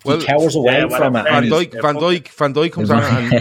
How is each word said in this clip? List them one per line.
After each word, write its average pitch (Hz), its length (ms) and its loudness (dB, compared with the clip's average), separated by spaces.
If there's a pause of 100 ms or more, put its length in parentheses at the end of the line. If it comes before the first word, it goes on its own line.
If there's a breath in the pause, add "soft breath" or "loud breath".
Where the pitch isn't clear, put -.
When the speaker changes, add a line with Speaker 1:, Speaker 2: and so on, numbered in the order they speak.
Speaker 1:
well, 143 160 -2
Speaker 2:
he 147 60 -6
cowers 151 300 0
away 127 180 2
Speaker 3:
Yeah, 156 120 2
well, 127 120 -2
Speaker 2:
from 135 180 0
it. 110 80 0
Speaker 1:
Van 147 220 0
Speaker 3:
yeah, 113 60 -2
Speaker 1:
Dijk, 156 300 -2
Van 147 140 0
Dijk, 165 340 -2
Van 143 240 -4
Dijk 156 200 0
comes 107 180 -2
out 143 120 2
and 120 380 0